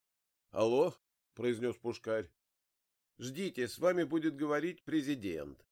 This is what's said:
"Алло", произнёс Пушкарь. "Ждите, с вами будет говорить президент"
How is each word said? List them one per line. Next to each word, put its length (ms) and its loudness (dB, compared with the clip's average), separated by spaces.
"Алло", 420 4
произнёс 440 0
Пушкарь. 520 -4
"Ждите, 500 -4
с 120 -8
вами 240 4
будет 320 0
говорить 480 -2
президент" 880 -4